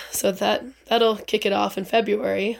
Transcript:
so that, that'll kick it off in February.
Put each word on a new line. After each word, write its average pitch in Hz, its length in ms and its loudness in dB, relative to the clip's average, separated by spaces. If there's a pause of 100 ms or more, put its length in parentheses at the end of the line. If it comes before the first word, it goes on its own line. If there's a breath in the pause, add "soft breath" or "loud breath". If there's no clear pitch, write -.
(120)
so 196 200 0
that, 202 320 -2 (220)
that'll 226 300 4
kick - 280 -2
it 196 80 0
off 202 240 0
in 190 80 -4
February. 202 760 0